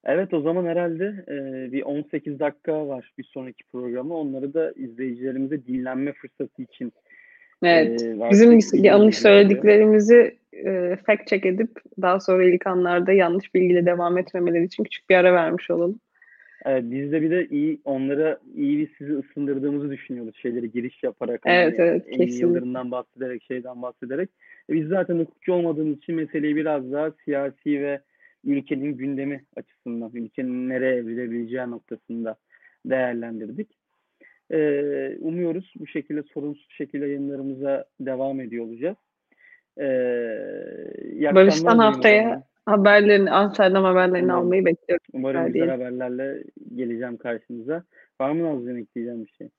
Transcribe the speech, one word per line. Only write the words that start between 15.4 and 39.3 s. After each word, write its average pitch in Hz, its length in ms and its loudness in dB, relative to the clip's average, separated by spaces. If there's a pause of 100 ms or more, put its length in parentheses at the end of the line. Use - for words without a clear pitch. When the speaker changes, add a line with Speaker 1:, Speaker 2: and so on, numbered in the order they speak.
Speaker 2:
olalım. 175 280 -2 (680)
Speaker 1:
Evet, 131 200 -2
biz 139 260 -6
de 156 100 0
bir 160 100 0
de 180 160 -2
iyi, 147 380 -2
onlara 139 540 -2 (160)
iyi 143 240 -2
bir 151 180 -6
sizi 147 200 -8
ısındırdığımızı 143 760 -6
düşünüyoruz. 120 500 -14
Şeyleri 120 300 -6
giriş 120 320 -8
yaparak, 120 420 -6
Speaker 2:
Evet, 175 340 2
Speaker 1:
hani 170 100 4
Speaker 2:
evet, 170 180 0
Speaker 1:
Emin 262 100 -8
Speaker 2:
kesinlikle. - 300 0
Speaker 1:
Yıldırım'dan 123 440 -4
bahsederek, 123 520 -10
şeyden 127 380 -12
bahsederek. 131 480 -8 (400)
E, 151 40 -2
biz 156 140 -2
zaten 180 320 -2
hukukçu 165 340 -4
olmadığımız 156 440 -2
için 165 180 -8
meseleyi 151 400 -4
biraz 147 360 -4
daha 151 200 -4 (140)
siyasi 139 560 -4
ve 143 200 -6 (420)
ülkenin 139 540 -4
gündemi 139 480 -8 (100)
açısından, 117 580 -12
ülkenin 127 560 -8
nereye 127 260 -2
evrilebileceği 120 760 -8
noktasında 113 640 -12 (500)
değerlendirdik. 120 840 -6 (840)
E, 160 80 -2 (600)
umuyoruz 170 600 -6
bu 160 80 -16
şekilde 147 360 -8
sorunsuz 147 540 -12
şekilde 143 280 -8
yayınlarımıza 139 800 -6 (140)
devam 135 400 -6
ediyor 117 260 -10
olacağız. 123 320 -8 (840)